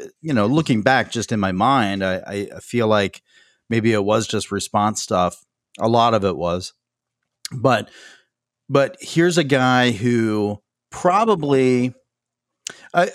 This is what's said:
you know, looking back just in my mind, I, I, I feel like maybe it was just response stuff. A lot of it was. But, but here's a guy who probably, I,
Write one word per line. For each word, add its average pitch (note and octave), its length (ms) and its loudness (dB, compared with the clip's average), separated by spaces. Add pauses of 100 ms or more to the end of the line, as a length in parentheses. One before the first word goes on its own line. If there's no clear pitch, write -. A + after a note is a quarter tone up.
(200)
you D#3 120 -6
know, G#2 140 2
looking D3+ 360 0
back C3 300 2
just A2+ 200 -6
in A2 80 -2
my F#2+ 120 0
mind, G2+ 520 0
I, F#2 120 -2 (100)
I, G2+ 300 -8
I - 40 -16
feel A#2 280 -2
like G2+ 340 2 (480)
maybe A2+ 220 2
it G#2 120 0
was G#2+ 220 2
just - 240 -6
response G#2 520 -2
stuff. F2+ 420 -2 (340)
A A2 100 0
lot A#2 260 4
of G2+ 100 0
it F#2 120 -2
was. F2 360 -4 (800)
But, A#2+ 360 0 (800)
but C3+ 320 0
here's E3+ 380 0
a E3 60 2
guy B2+ 480 2
who G#2+ 680 -2 (300)
probably, C#3+ 1040 0 (1000)
I, F3+ 220 2